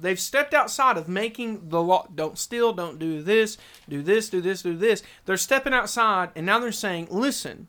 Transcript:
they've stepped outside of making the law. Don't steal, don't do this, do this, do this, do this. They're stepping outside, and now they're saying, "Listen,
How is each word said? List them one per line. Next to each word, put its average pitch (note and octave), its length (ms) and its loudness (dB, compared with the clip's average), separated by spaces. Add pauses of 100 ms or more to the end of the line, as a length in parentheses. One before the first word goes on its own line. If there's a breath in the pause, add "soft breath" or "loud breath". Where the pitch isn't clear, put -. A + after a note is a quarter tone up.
they've F#3 180 0
stepped C#4+ 360 0
outside C4 420 2
of D#3+ 100 -6
making G#3+ 600 -6
the E3+ 140 0
law. F3+ 320 2
Don't D#3 240 -6
steal, A#3 340 0
don't F3 240 -8
do D#3 240 -4
this, G#3+ 380 2 (280 loud breath)
do C#3+ 140 -4
this, G#3+ 260 2
do F#3 140 0
this, F#3 220 -2
do E3+ 120 -2
this. G3+ 280 2 (220 loud breath)
They're F#3 120 0
stepping C4+ 360 2
outside, G#3 640 2
and E3 120 -4
now G#3 100 4
they're A#3+ 140 -2
saying, F3+ 400 -4
"Listen, F#3 580 -4